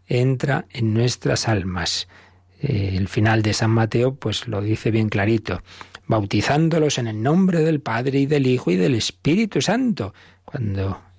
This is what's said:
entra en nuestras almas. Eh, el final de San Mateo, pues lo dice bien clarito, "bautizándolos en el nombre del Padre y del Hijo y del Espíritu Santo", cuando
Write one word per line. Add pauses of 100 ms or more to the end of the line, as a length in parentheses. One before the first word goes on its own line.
entra
en
nuestras
almas. (540)
Eh,
el
final
de
San
Mateo,
pues
lo
dice
bien
clarito, (440)
"bautizándolos
en
el
nombre
del
Padre
y
del
Hijo
y
del
Espíritu
Santo", (320)
cuando (180)